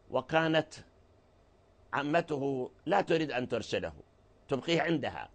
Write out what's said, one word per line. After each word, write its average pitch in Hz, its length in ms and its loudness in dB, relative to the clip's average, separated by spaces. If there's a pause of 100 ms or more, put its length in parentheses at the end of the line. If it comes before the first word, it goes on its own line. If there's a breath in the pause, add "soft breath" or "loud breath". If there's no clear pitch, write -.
(100)
وكانت 160 640 2 (1160)
عمته 139 800 0 (160)
لا 190 140 4
تريد 160 320 2
أن 123 160 -2
ترسله، 98 440 -2 (560)
تبقيه 147 340 0
عندها. 113 520 -2